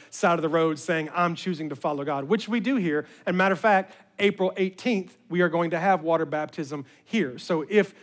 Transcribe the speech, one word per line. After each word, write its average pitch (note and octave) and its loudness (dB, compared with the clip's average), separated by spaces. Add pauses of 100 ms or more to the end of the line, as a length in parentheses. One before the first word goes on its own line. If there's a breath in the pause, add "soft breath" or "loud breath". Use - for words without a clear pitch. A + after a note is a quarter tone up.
(100)
side F3 2
of D#3+ 0
the D#3+ 0
road D#3+ 2
saying, D#3+ -2
"I'm E3+ 2
choosing D#3+ -6
to D#3+ -8
follow D3 -4
God," C#3 -4
which G3+ 0
we A#3 -2
do A#3+ -2
here. D3+ 0 (180 loud breath)
And F3+ -2
matter G3 4
of - -2
fact, G3 2 (240 loud breath)
April G3+ 2
eighteenth, F#3+ -4 (120)
we F3 2
are F3 4
going E3+ 0
to E3 -2
have F3+ 2
water D#3+ 2
baptism D3 -6 (180 soft breath)
here. C#3 -2
So D#3 -2
if, G3+ 2